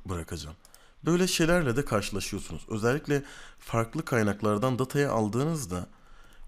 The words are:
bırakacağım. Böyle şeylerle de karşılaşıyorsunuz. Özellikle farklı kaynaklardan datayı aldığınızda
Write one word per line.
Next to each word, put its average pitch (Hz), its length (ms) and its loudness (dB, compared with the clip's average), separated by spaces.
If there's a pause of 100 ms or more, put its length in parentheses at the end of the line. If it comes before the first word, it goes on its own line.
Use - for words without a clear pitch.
bırakacağım. 82 520 -8 (480)
Böyle 175 220 4
şeylerle 170 500 4
de 143 80 2
karşılaşıyorsunuz. 98 840 -4
Özellikle 139 540 0 (360)
farklı 117 460 -2
kaynaklardan 107 760 2
datayı 131 340 0
aldığınızda 110 720 0 (600)